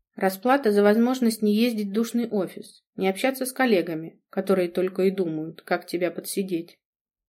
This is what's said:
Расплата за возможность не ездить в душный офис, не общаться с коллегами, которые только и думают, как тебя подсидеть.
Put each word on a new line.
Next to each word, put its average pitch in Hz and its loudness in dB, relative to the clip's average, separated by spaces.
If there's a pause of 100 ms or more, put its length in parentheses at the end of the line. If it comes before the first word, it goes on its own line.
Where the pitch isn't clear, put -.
(160)
Расплата 226 0
за 202 4
возможность 226 2
не 208 2
ездить 214 0
в - -8
душный 233 -2
офис, - -6 (100)
не 190 0
общаться 262 -2
с 262 -6
коллегами, 170 0
которые 190 0
только 185 -2
и 190 4
думают, 165 -6
как 175 -4
тебя 175 -2
подсидеть. 185 -6 (500)